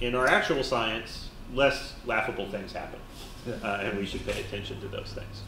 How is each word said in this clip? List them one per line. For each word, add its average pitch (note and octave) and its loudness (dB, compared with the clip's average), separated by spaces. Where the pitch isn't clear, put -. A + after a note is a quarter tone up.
in A#2+ 2
our B2+ 6
actual D#3+ 6
science, A2+ 0
less C3+ 4
laughable A2 0
things G2 -4
happen. - -6
Uh, G2+ 0
and G#2 0
we G2 0
should F#2+ -4
pay G2+ 0
attention G2+ -6
to G2 -8
those - -6
things. - -8